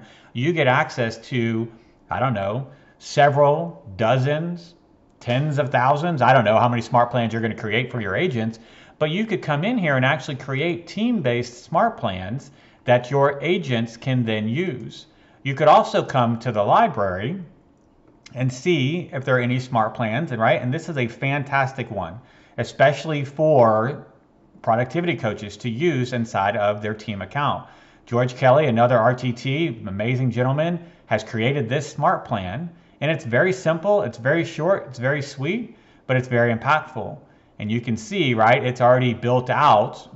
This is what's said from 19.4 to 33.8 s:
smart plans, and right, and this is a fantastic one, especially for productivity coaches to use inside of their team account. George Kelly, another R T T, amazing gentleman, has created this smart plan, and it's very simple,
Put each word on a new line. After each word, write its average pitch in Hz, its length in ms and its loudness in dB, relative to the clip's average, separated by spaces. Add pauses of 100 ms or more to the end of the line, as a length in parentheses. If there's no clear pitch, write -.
smart 113 320 0
plans, 127 400 -4
and 110 80 -4
right, 127 200 4
and 127 120 -2
this 160 160 -6
is 160 80 -8
a 123 100 0
fantastic 135 840 -4
one, 95 280 -8 (380)
especially 143 640 0
for 123 840 2 (560)
productivity 131 540 0
coaches 104 420 -6
to 127 100 -8
use 127 460 0
inside 110 420 0
of 104 240 0
their 107 140 -4
team 104 260 -8
account. 117 460 -4 (400)
George 123 300 -2
Kelly, 135 300 6
another 120 320 4
R 123 160 4
T 127 180 -2
T, 139 340 -4 (200)
amazing 120 440 -2
gentleman, 147 500 0 (260)
has - 160 0
created 120 460 -2
this 135 220 -4
smart 180 340 0
plan, 110 460 -6 (320)
and 147 80 2
it's 160 140 -4
very 139 300 2
simple, 175 480 0